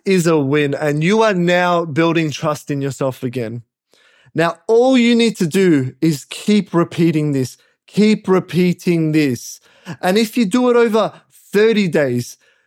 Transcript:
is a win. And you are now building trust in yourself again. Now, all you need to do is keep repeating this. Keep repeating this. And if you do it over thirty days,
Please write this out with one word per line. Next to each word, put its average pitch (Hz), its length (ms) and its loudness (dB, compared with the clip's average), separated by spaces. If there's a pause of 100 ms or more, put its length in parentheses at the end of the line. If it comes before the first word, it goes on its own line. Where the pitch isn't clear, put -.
is 185 200 2
a 160 140 2
win. 143 340 0
And 147 300 -2
you 208 180 2
are 220 120 2
now 175 520 0
building 165 460 0
trust 151 400 -6
in 143 100 -4
yourself 135 400 -6
again. 120 420 -8 (720)
Now, 165 240 -2 (100)
all 254 300 4
you 233 160 4
need 233 240 0
to 190 80 -2
do 147 560 0
is 160 240 -2
keep - 480 -2
repeating 165 600 0
this. 131 220 -4 (300)
Keep 214 420 0
repeating 175 840 0
this. 147 480 -2 (420)
And 185 160 0
if 220 180 -2
you 240 100 2
do 247 260 0
it 240 40 2
over 220 540 0
thirty 208 580 0
days, 135 500 -2 (300)